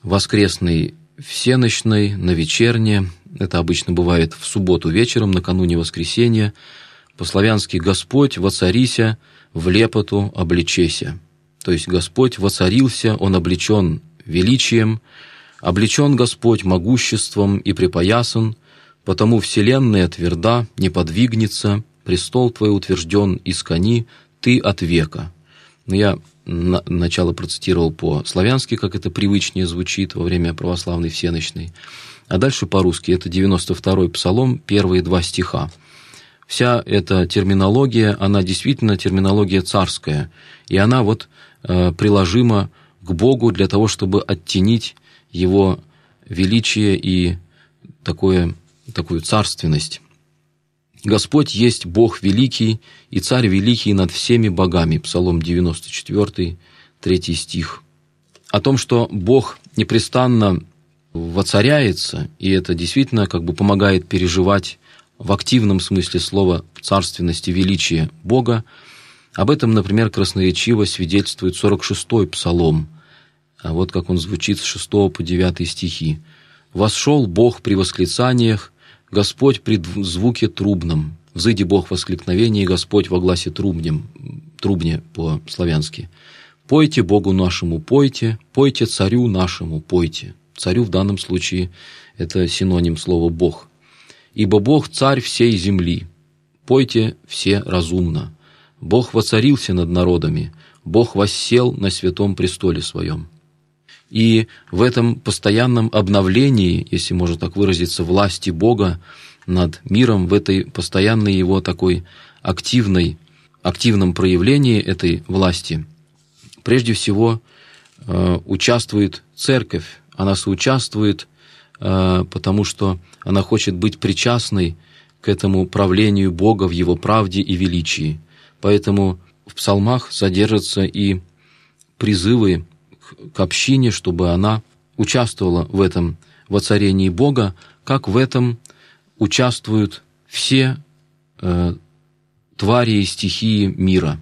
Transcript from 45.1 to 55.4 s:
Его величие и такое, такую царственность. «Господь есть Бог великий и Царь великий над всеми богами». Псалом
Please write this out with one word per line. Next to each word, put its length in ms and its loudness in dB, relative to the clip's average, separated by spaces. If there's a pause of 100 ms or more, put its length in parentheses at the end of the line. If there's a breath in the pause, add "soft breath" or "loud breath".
Его 500 2 (480 soft breath)
величие 680 0
и 420 0 (640 soft breath)
такое, 520 0 (400)
такую 260 -6
царственность. 800 -2 (1040)
«Господь 500 2
есть 300 2
Бог 380 2
великий 580 0 (300 soft breath)
и 80 -4
Царь 300 0
великий 440 2
над 200 2
всеми 360 2
богами». 500 0
Псалом 440 -2